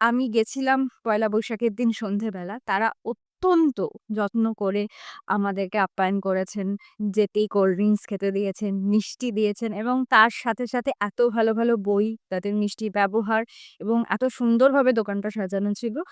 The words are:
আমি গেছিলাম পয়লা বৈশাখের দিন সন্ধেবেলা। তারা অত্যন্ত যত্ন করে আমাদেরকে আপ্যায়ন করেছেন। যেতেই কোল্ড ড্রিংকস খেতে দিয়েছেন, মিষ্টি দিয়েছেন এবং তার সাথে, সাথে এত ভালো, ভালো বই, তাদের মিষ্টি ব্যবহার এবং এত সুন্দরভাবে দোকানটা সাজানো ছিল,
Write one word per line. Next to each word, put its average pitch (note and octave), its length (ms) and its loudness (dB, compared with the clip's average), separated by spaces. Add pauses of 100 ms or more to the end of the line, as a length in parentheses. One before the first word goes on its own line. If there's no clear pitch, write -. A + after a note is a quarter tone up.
আমি A#3+ 280 0
গেছিলাম C4 600 0 (160)
পয়লা A3 240 0
বৈশাখের A3 460 -2
দিন A#3 180 0
সন্ধেবেলা। G3+ 760 -6
তারা G#3+ 260 0 (520)
অত্যন্ত E4 340 4 (340)
যত্ন G#3+ 400 0
করে G3+ 300 -2 (440)
আমাদেরকে G3+ 520 -2
আপ্যায়ন F#3+ 420 0
করেছেন। F#3+ 460 -2 (440)
যেতেই G#3 360 0
কোল্ড F#3+ 280 2
ড্রিংকস G#3 320 2
খেতে G3 260 -4
দিয়েছেন, G3 480 -4
মিষ্টি G#3 520 0
দিয়েছেন G#3+ 400 -2
এবং A3+ 240 -2 (140)
তার A#3 200 6
সাথে, A#3+ 360 -4
সাথে A#3+ 240 -2 (100)
এত G3+ 220 -4
ভালো, A3+ 320 2
ভালো A#3 220 2
বই, G3+ 300 2 (220)
তাদের F#3+ 260 -4
মিষ্টি G#3 360 -2
ব্যবহার G#3 520 0 (380)
এবং A3+ 180 0 (100)
এত G#3+ 160 -2
সুন্দরভাবে B3+ 680 4
দোকানটা G#3 380 -2
সাজানো G3+ 440 -2
ছিল, A3 200 -6 (180)